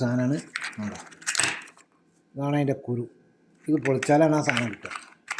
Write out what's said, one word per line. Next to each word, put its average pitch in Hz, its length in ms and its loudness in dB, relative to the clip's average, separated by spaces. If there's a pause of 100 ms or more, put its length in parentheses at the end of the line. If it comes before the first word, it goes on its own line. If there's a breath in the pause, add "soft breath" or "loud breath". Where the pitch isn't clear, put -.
സാധനമാണ്. 127 340 2 (400)
കണ്ടോ? 104 220 -6 (1400)
ഇതാണ് 143 240 0
അതിൻ്റെ 139 180 2 (100)
കുരു. 120 200 -4 (600)
ഇത് 156 180 4
പൊളിച്ചാലാണ് 151 540 4
ആ - 80 0
സാധനം 120 260 0
കിട്ടുക. - 180 -16 (480)